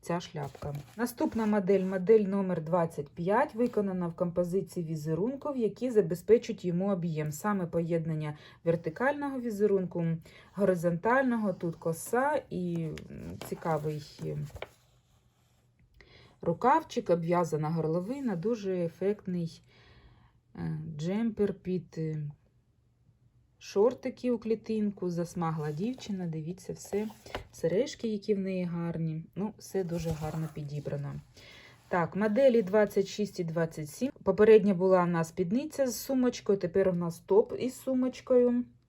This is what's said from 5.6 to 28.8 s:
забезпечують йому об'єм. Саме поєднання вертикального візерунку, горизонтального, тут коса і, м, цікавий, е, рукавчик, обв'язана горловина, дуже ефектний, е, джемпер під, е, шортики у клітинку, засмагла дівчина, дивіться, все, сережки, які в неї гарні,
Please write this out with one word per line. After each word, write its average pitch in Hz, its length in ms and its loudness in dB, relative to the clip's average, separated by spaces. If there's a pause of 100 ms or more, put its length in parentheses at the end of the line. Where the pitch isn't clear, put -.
забезпечують 208 760 2
йому 180 260 0
об'єм. 160 400 -2
Саме 196 340 -2
поєднання 160 720 -2 (260)
вертикального 262 760 0
візерунку, 196 680 0 (480)
горизонтального, 196 1000 2
тут 170 220 -4
коса 254 760 -2
і, 170 400 -4 (220)
м, - 260 -12 (120)
цікавий, 151 540 -4 (220)
е, 151 120 -6 (2000)
рукавчик, 240 680 2
обв'язана 165 600 2
горловина, 180 680 -2
дуже 190 420 -2
ефектний, 180 840 -4 (960)
е, 160 240 -6 (180)
джемпер 202 560 -2
під, 185 440 -6
е, 156 260 -4 (1400)
шортики 247 680 0
у 240 60 0
клітинку, 214 720 -2
засмагла 165 640 -4
дівчина, 190 560 -6
дивіться, 160 460 -8
все, 208 340 -6 (440)
сережки, 220 560 -2
які 214 260 -2
в 196 60 0
неї 190 240 -2
гарні, 165 600 -4 (120)